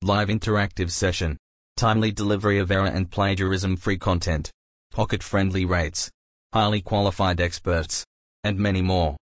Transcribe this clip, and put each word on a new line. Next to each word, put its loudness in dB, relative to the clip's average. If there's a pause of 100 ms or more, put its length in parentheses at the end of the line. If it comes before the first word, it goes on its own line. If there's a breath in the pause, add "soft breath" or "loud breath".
live 2
interactive 0
session, 0 (400)
timely 2
delivery 2
of 0
error 2
and -2
plagiarism-free 0
content, -2 (420)
pocket-friendly 0
rates, -2 (440)
highly 2
qualified 0
experts, -2 (400)
and -2
many 2
more. 2